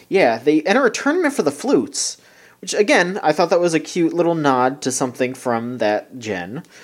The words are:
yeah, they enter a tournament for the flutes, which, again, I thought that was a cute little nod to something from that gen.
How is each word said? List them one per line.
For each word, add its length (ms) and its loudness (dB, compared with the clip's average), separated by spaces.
yeah, 300 2
they 240 2
enter 240 2
a 60 2
tournament 420 -2
for 80 -2
the 100 0
flutes, 680 -2
which, 140 -10
again, 480 2
I 100 4
thought 160 2
that 100 4
was 140 2
a 60 2
cute 340 -2
little 220 0
nod 480 2
to 80 -2
something 420 -4
from 460 -4
that 400 -2
gen. 440 -8